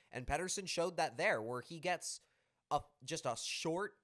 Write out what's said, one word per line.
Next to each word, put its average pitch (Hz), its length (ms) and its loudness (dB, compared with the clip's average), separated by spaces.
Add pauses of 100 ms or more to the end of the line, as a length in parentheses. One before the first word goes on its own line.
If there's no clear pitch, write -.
(120)
And 127 140 -6
Pettersson 175 420 0
showed 170 300 0
that 131 200 0
there, 160 240 4
where 123 200 -4
he 165 180 -10
gets 175 420 -2 (500)
a, 147 80 6 (240)
just 156 220 -2
a 117 160 2
short 170 520 0 (100)